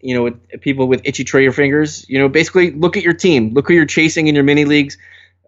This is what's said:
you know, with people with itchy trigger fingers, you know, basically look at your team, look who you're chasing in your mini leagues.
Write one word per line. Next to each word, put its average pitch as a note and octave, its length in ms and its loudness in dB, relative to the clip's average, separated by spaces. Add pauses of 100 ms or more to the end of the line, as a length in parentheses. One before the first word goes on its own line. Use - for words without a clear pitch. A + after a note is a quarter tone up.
you B2+ 140 -6
know, A#2+ 80 -2
with A#2+ 380 -10
people C3+ 260 -2
with B2+ 160 0
itchy C#3 200 -6
trigger C3+ 280 2
fingers, D3 580 -2
you C3 100 -4
know, C#3 100 2
basically E3 420 0
look E3+ 260 -2
at F3+ 60 -4
your E3+ 100 0
team, B2 400 0
look C#3 140 0
who F3 60 2
you're E3 120 4
chasing D#3+ 420 0
in D3+ 80 2
your C#3+ 80 2
mini D3 220 2
leagues. C#3+ 320 0 (500)